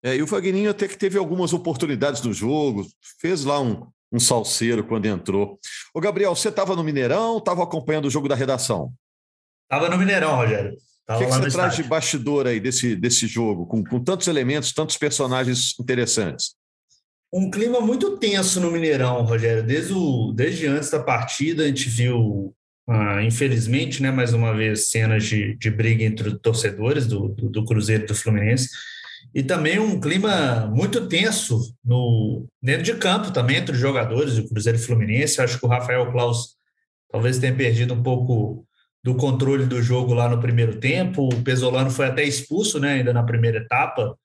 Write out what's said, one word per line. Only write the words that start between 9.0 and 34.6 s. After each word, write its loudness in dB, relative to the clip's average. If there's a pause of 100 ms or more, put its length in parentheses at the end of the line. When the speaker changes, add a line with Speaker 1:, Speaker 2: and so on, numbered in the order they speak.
Speaker 2:
Tava 0
no 0
Mineirão, 2
Rogério. 0 (320)
Tava -2
Speaker 1:
O 2
que 2
que 2
Speaker 2:
lá 4
Speaker 1:
você 2
Speaker 2:
no 0
Speaker 1:
traz 0
de -2
Speaker 2:
estádio. -6
Speaker 1:
bastidor 0
aí 0
desse, 0
desse 0
jogo, -2
com, -2
com -2
tantos -2
elementos, 0
tantos -2
personagens 0
interessantes? -2 (760)
Speaker 2:
Um 0
clima 0
muito 0
tenso 0
no 0
Mineirão, 2
Rogério. 2
Desde -2
o, 0
desde -2
antes -2
da -2
partida, -2
a 2
gente -2
viu, 0 (340)
ah, 0
infelizmente, 0
né, 2
mais 0
uma 2
vez, 0
cenas 2
de, -2
de 0
briga 2
entre -2
os -6
torcedores 0
do, -2
do, -4
do -2
Cruzeiro 2
e -8
do -2
Fluminense. 2 (640)
E -2
também 0
um 0
clima 0
muito 2
tenso 0 (100)
no, 2 (160)
dentro 0
de 0
campo 0
também, 2
entre -2
os 0
jogadores 0
do -2
Cruzeiro 0